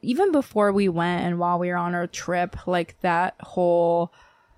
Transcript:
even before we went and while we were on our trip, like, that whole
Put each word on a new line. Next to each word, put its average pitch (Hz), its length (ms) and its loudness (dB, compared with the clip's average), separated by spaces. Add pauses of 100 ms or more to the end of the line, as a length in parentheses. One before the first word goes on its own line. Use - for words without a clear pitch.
even 349 280 0
before 220 400 2
we 196 160 2
went 175 380 0
and 175 140 -2
while 175 180 0
we 180 120 -2
were 180 80 -2
on 175 180 -2
our 175 120 -4
trip, 180 480 -4 (120)
like, 175 340 -2
that 175 400 0
whole 170 720 0 (460)